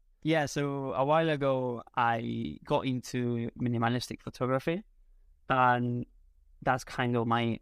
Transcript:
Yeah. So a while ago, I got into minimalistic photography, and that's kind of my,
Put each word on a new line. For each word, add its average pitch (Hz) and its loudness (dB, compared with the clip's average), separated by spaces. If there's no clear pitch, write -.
Yeah. 156 2
So 139 -4
a 131 0
while 160 4
ago, 131 0
I 117 0
got 135 0
into 120 -2
minimalistic 120 -2
photography, 135 -2
and 123 2
that's 127 0
kind 123 -2
of 117 2
my, 117 2